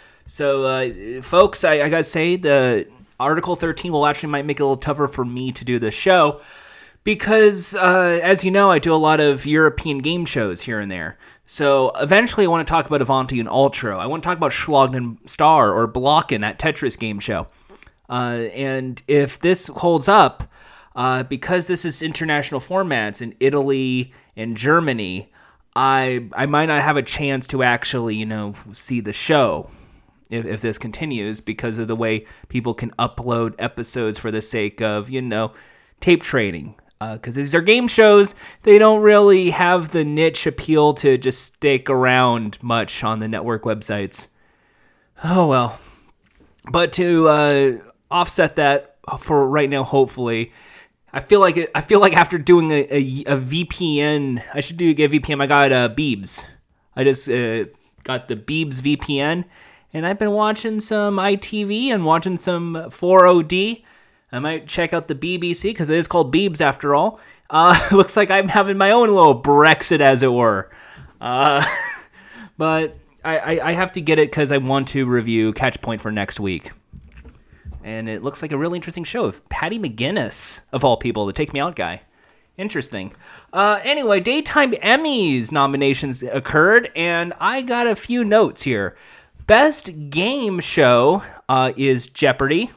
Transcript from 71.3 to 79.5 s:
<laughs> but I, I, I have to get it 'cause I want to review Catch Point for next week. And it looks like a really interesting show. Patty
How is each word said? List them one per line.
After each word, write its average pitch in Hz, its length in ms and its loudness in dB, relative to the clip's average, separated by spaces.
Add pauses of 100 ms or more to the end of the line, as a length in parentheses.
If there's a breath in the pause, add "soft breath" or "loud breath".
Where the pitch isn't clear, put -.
<laughs> - 420 -20
but 160 400 -2 (280)
I, 160 140 -2
I, 160 320 -4
I - 20 -2
have 185 200 -2
to 180 80 -8
get 156 200 2
it 147 100 2
'cause 147 220 -2
I 139 60 2
want 135 300 -2
to 135 160 -2
review 113 480 0
Catch - 280 -4
Point 113 200 -8
for 107 120 -8
next 101 260 -6
week. 95 320 -8 (1120 soft breath)
And 110 260 -10
it 110 140 -8
looks 139 200 -10
like 147 100 -8
a 139 60 -4
really 170 180 -4
interesting 165 280 -10
show. 170 280 -6 (160)
Patty 196 300 -6